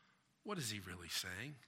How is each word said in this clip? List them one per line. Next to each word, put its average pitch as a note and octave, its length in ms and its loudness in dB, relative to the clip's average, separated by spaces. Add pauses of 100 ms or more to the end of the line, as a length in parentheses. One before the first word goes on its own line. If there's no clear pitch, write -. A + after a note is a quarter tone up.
(420)
what G3+ 160 0
is A#2+ 100 4
he G#2 120 2
really F2+ 280 -6
saying? G#2 480 0 (120)